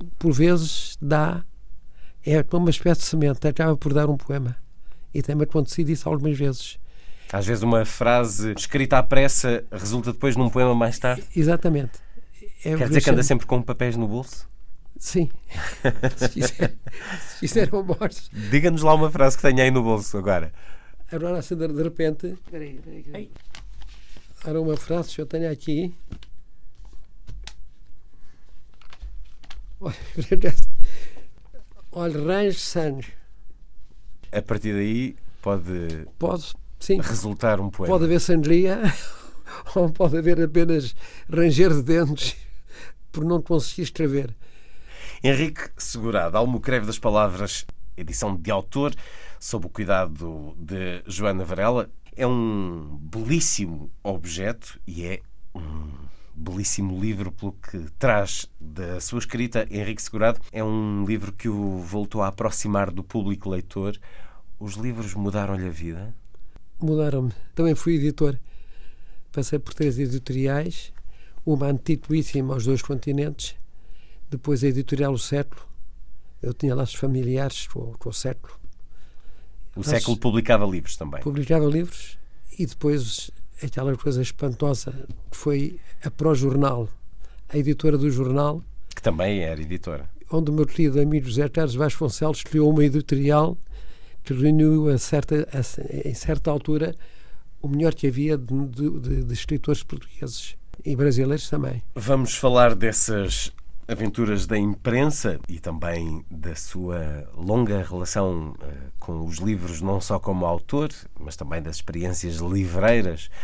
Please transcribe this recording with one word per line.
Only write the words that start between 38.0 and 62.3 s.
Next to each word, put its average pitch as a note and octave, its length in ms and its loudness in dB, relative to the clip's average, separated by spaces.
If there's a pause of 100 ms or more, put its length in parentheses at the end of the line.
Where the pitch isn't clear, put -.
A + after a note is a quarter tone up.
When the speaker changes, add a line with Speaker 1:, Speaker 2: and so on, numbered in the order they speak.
Speaker 1:
haver E3 140 4
sangria, F3 640 4 (460)
<laughs> - 480 -8
ou F3 160 4
pode E3 260 4
haver E3 240 6
apenas D#3+ 540 4 (360)
ranger E3 420 8
de D3 100 6
dentes D3+ 520 2 (760)
por D3+ 120 -4
não E3+ 180 2
conseguir E3 420 2
escrever. C#3 520 -2 (880)
Speaker 2:
Henrique C#3 380 2 (160)
Segurado, G2+ 600 0
Almocreve A#2+ 480 0
das G#2 140 -4
Palavras, G#2 680 0 (300)
edição F#2+ 400 -4
de F2 160 -2
autor, C#3 420 0 (460)
sob - 260 -4
o - 40 -8
cuidado E2 880 -4
de F2 500 -6
Joana F#2+ 380 -2
Varela. G2+ 440 0 (260)
É C3 120 -2
um G2 760 -2
belíssimo G2 880 -2 (140)
objeto F#2+ 800 -6
e E2+ 200 -8
é F#2+ 160 -6 (340)
um D#2 340 -8 (460)
belíssimo F#2 640 -4
livro G2+ 320 -4
pelo - 220 -6
que - 260 -8 (180)
traz G#2 500 0 (120)
da F2 400 -8
sua A#2 200 -6
escrita, A#2 520 -4
Henrique G2+ 300 -6
Segurado. A2 380 0 (120)
É A2 120 -6
um G#2+ 420 -2
livro G2 260 -2
que G2+ 180 -6
o G2+ 300 -2
voltou G2+ 420 -6
a G2 60 0
aproximar G2+ 640 -2